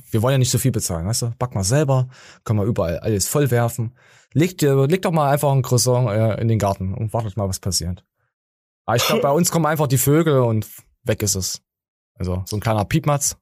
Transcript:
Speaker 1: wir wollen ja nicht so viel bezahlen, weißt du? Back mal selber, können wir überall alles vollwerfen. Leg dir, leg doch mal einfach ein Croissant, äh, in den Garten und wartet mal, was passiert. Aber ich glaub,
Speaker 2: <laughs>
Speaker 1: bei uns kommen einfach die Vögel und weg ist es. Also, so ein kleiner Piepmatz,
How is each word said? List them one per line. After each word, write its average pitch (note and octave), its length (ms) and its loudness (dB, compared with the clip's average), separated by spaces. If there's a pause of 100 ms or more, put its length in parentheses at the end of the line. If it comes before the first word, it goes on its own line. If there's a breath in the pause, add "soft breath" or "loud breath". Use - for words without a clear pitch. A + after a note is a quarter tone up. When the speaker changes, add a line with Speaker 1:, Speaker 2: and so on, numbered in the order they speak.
(100)
Speaker 1:
wir A2 120 0
wollen B2+ 100 2
ja C#3 60 2
nicht B2+ 120 2
so B2 80 0
viel B2+ 140 0
bezahlen, F2 340 -4
weißt A#2 160 -2
du? A#2 160 -4
Back B2 160 -6
mal G2 80 -2
selber, C3 460 2 (340 loud breath)
können G#2+ 160 0
wir G2+ 80 0
überall F#2 320 -2
alles G#2+ 300 -2
vollwerfen. A#2+ 680 0 (360 soft breath)
Leg F3+ 260 0
dir, C#3 300 4
leg F#3 140 0
doch F#3+ 100 -2
mal D3+ 180 2
einfach C#3+ 220 2
ein C3+ 100 2
Croissant, B2 480 2
äh, A2 300 0
in A2+ 80 0
den A2+ 100 2
Garten G2 360 -2
und A2 180 -6
wartet A2 240 -6
mal, G2+ 120 -2
was F#2+ 120 -6
passiert. F2 440 -4 (800)
Aber A2+ 120 0
ich B2 100 0
glaub, - 160 0
Speaker 2:
<laughs> - 0 -
Speaker 1:
bei C#3+ 80 2
uns E3+ 220 2
kommen E3 140 0
einfach D3+ 200 0
die C3 120 0
Vögel D3 420 4
und A2 260 0 (380)
weg A2 180 -2
ist G2 140 0
es. - 260 -6 (520)
Also, F#2 320 -4
so G#2+ 100 -6
ein G2+ 40 -2
kleiner G#2+ 240 0
Piepmatz, D3 580 0